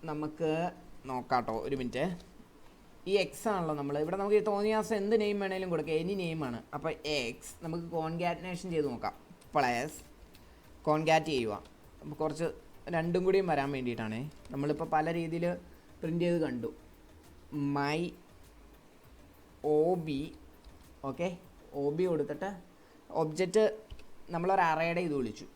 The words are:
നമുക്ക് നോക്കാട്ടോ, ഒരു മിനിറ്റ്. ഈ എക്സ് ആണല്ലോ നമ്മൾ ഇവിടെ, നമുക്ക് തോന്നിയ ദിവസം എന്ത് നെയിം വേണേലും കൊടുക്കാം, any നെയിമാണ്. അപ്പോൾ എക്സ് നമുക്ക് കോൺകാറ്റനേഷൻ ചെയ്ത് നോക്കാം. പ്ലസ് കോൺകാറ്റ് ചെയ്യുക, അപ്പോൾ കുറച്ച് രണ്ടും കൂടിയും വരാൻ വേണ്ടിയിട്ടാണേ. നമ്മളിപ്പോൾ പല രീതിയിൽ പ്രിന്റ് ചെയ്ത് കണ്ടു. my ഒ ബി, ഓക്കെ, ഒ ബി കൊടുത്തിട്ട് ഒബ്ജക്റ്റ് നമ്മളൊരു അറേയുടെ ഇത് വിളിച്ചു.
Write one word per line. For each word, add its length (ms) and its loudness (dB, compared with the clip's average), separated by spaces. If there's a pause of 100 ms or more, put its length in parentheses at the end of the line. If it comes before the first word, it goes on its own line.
(120)
നമുക്ക് 420 0 (580)
നോക്കാട്ടോ, 460 0 (100)
ഒരു 140 0
മിനിറ്റ്. 260 0 (1040)
ഈ 20 2 (120)
എക്സ് 260 -10
ആണല്ലോ 300 0
നമ്മൾ 140 -2 (100)
ഇവിടെ, 180 -2
നമുക്ക് 180 6 (100)
തോന്നിയ 280 2
ദിവസം 240 0
എന്ത് 120 2 (100)
നെയിം 180 0
വേണേലും 320 -2
കൊടുക്കാം, 280 0
any 200 -2
നെയിമാണ്. 360 -4 (160)
അപ്പോൾ 160 -4 (280)
എക്സ് 340 -6 (140)
നമുക്ക് 200 -4 (120)
കോൺകാറ്റനേഷൻ 760 -4
ചെയ്ത് 180 2
നോക്കാം. 220 -6 (400)
പ്ലസ് 420 2 (920)
കോൺകാറ്റ് 480 4
ചെയ്യുക, 180 0 (460)
അപ്പോൾ 220 -12
കുറച്ച് 260 0 (460)
രണ്ടും 300 2
കൂടിയും 260 4
വരാൻ 240 2
വേണ്ടിയിട്ടാണേ. 440 -2 (340)
നമ്മളിപ്പോൾ 420 -2
പല 100 4 (120)
രീതിയിൽ 280 -2 (540)
പ്രിന്റ് 260 0
ചെയ്ത് 200 4
കണ്ടു. 240 -4 (1040)
my 240 2 (1700)
ഒ 40 6 (300)
ബി, 100 -2 (920)
ഓക്കെ, 200 -4 (520)
ഒ 20 0 (140)
ബി 120 4
കൊടുത്തിട്ട് 400 0 (720)
ഒബ്ജക്റ്റ് 420 4 (720)
നമ്മളൊരു 360 4
അറേയുടെ 360 2
ഇത് 120 0
വിളിച്ചു. 360 -4